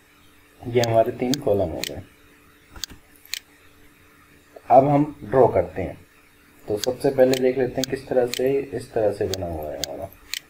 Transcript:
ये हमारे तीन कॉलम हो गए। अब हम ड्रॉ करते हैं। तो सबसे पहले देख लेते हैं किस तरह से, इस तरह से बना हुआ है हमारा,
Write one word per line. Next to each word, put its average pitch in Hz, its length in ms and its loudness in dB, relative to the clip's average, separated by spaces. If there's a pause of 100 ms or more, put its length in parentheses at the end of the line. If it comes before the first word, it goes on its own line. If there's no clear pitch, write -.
(600)
ये 120 220 0
हमारे 113 320 4
तीन 123 260 -2
कॉलम 95 300 0
हो 71 100 -8
गए। - 220 -10 (2750)
अब 135 160 8
हम 147 180 4 (180)
ड्रॉ 120 260 4
करते 92 340 -2
हैं। 76 140 -8 (680)
तो 104 120 -4
सबसे 131 320 -2
पहले 127 260 4
देख 127 220 0
लेते 127 220 -2
हैं 131 100 -4
किस 131 180 -8
तरह 127 200 2
से, 127 240 -2
इस - 400 -6
तरह 107 200 0
से 104 140 -4
बना 90 200 -4
हुआ 78 240 -8
है 71 80 -10
हमारा, - 300 -8 (420)